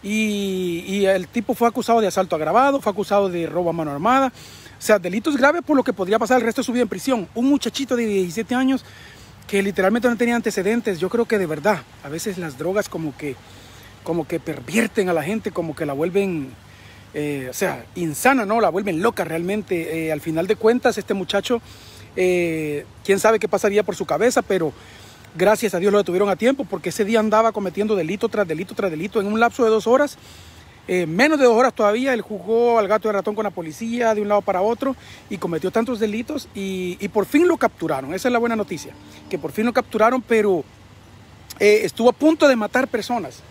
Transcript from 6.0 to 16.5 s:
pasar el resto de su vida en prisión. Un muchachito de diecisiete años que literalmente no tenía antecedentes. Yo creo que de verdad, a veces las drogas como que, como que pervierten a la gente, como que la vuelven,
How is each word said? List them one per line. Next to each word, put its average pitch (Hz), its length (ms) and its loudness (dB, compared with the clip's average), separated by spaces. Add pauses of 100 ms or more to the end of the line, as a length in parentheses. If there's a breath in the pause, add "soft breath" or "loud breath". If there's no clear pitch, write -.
pasar 226 180 2
el 220 80 2
resto 233 160 -2
de - 40 -2
su 254 60 -4
vida 247 120 2
en - 40 0
prisión. 208 460 -2
Un 247 160 0
muchachito 262 460 0
de 233 100 0
diecisiete 196 500 -2
años 262 300 0 (640 loud breath)
que 196 140 0
literalmente 202 460 0
no 240 80 2
tenía 240 200 0
antecedentes. 208 640 -2
Yo 180 100 -2
creo 233 160 0
que 220 120 -2
de 190 80 0
verdad, 156 360 -2 (220)
a 143 60 -12
veces 170 280 -8
las 156 200 -10
drogas 185 320 -4
como 160 280 -8
que, 143 180 -8 (680 loud breath)
como 165 240 -4
que 165 120 -4
pervierten 180 680 -2
a 175 40 0
la 156 100 0
gente, 202 280 -4
como 165 240 -6
que 160 100 -6
la 143 80 -4
vuelven, 170 580 -2 (640 loud breath)